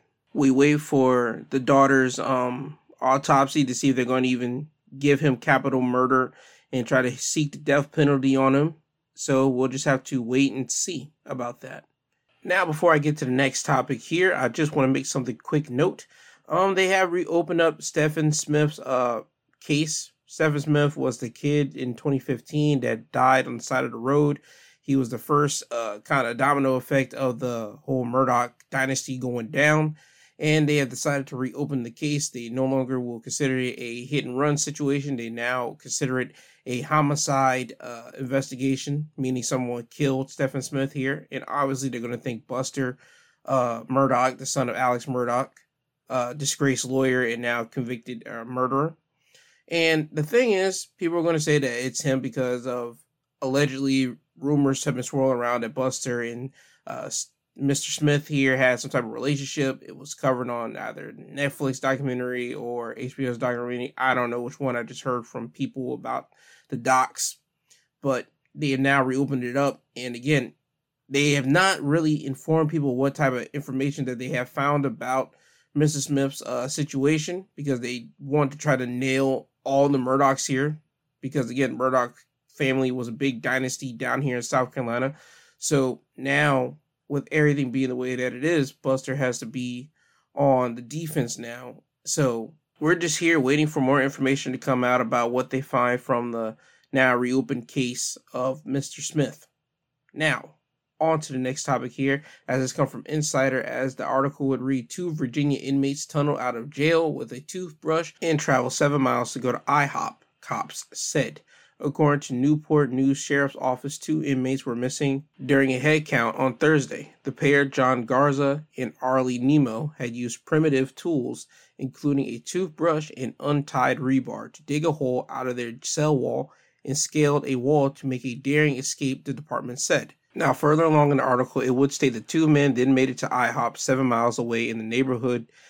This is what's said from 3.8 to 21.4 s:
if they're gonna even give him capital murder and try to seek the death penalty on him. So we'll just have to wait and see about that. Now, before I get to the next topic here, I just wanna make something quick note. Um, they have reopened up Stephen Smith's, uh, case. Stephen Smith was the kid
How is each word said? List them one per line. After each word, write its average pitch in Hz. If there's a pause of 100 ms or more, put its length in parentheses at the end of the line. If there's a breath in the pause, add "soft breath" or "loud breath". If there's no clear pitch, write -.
if 127
they're 127
gonna 127
even 127 (320)
give 143
him 135
capital 131
murder 127 (380 loud breath)
and 123
try 131
to 123
seek -
the -
death 143
penalty 135
on 135
him. 151 (380)
So 135
we'll 127
just 131
have 135
to 131
wait 127
and 123
see 151 (120)
about 123
that. 131 (580)
Now, 185
before 160
I 156
get 147
to 143
the 127
next 131
topic 131
here, 180
I 127
just 151
wanna 135
make 135
something 123
quick -
note. 147 (420 soft breath)
Um, 185
they 185
have 190
reopened 170
up 160
Stephen 156
Smith's, 151
uh, 127 (400)
case. 156 (160)
Stephen 151
Smith 147
was 131
the 120
kid 147